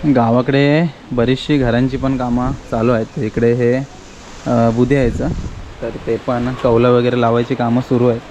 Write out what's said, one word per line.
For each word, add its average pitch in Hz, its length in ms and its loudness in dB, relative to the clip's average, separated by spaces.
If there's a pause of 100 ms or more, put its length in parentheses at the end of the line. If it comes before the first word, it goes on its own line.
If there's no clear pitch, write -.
(120)
गावाकडे 139 720 2 (280)
बरीचशी 131 460 0
घरांची 123 380 0
पण 131 200 -2
कामं 123 340 -2 (200)
चालू 117 220 0
आहेत. 113 260 -4
इकडे 117 340 0
हे, 120 220 0 (720)
अ, 117 240 2
बुधे 123 240 2
यायचं, 131 340 0 (540)
तर 113 80 -6 (160)
ते 117 100 -2
पण 120 360 -4 (100)
कौलं 120 280 4
वगैरे 123 300 2
लावायची 120 340 0
कामं 120 260 0
सुरू 123 280 0
आहेत. 117 120 0 (100)